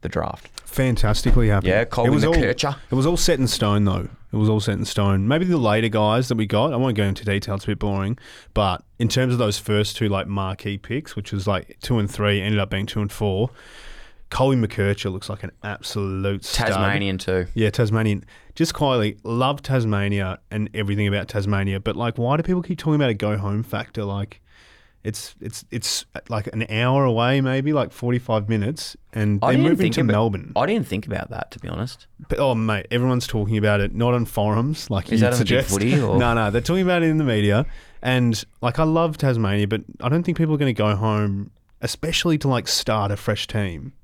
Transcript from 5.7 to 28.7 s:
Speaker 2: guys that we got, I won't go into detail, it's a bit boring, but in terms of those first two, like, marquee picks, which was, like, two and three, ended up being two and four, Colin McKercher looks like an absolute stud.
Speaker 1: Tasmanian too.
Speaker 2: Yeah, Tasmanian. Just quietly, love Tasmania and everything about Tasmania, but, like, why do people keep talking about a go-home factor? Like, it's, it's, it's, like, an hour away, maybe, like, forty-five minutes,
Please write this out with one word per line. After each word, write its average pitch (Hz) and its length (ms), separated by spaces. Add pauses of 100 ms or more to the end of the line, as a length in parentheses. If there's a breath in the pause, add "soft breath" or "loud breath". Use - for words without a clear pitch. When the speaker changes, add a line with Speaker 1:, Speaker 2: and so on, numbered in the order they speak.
Speaker 2:
guys 110 400
that 123 80
we 110 100
got, 107 260
I 123 40
won't 123 200
go 107 80
into 95 200
detail, 101 320
it's - 80
a - 40
bit 101 120
boring, 101 360 (380 loud breath)
but 98 280 (160)
in 117 100
terms 127 240
of 120 60
those 107 200
first 104 380
two, 110 120
like, 95 200
marquee 98 500
picks, - 380
which - 160
was, 98 140
like, 98 360
two 120 160
and 101 120
three, 101 300
ended 104 200
up 98 100
being 113 160
two - 140
and 104 100
four, 104 400 (800 loud breath)
Colin 131 340
McKercher 101 480
looks 95 160
like 92 140
an 92 80 (140)
absolute 98 800
stud. - 240
Speaker 1:
Tasmanian 98 500
too. 92 360
Speaker 2:
Yeah, 107 160
Tasmanian. 110 540 (300 loud breath)
Just 165 200
quietly, 117 500
love 135 380
Tasmania 101 760 (140)
and 107 220
everything 101 340
about 98 180
Tasmania, 98 540
but, 107 160
like, 117 200
why 123 200
do 165 80
people 180 180
keep 170 160
talking 156 160
about 143 160
a 113 40
go-home 104 500
factor? - 400
Like, 98 360 (600 soft breath)
it's, - 380
it's, - 300
it's, - 340 (240)
like, 107 200
an 110 220
hour 123 340
away, 123 360
maybe, 135 320
like, 131 180
forty-five 120 580
minutes, 110 480 (180)